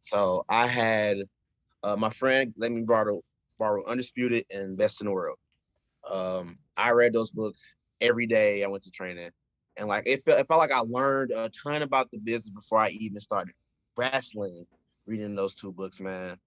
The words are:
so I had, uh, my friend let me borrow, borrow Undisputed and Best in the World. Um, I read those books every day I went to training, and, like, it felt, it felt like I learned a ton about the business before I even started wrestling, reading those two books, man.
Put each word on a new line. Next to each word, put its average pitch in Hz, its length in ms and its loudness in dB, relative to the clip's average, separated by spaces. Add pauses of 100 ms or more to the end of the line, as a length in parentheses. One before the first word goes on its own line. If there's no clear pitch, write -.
so 95 480 0
I 117 180 4
had, 110 520 2 (640)
uh, 104 140 0
my 110 140 0
friend 131 460 0
let 113 160 -2
me 117 100 -4
borrow, 107 400 2 (360)
borrow 104 280 0
Undisputed 123 640 -2
and 95 280 -6
Best 104 220 2
in 104 60 -4
the 101 60 0
World. 85 260 -4 (720)
Um, 92 500 -6 (180)
I 113 160 4
read 120 200 6
those 113 180 0
books - 460 -8 (240)
every 120 260 2
day 104 380 4
I 98 40 -2
went 98 160 -6
to 95 60 -20
training, 87 400 -10 (460)
and, 104 120 -6
like, 104 180 0
it 135 160 2
felt, 156 180 4
it 131 80 0
felt 160 120 6
like 147 120 4
I 131 80 2
learned 127 520 0
a 113 180 -4
ton 147 320 -4
about 135 280 0
the 107 80 -14
business 113 320 -4
before 107 300 -2
I 107 100 4
even 104 300 -8
started 95 340 -4 (420)
wrestling, 107 720 -4 (400)
reading 107 280 -6
those 98 200 -2
two 98 180 -12
books, 95 280 -12
man. 92 460 -8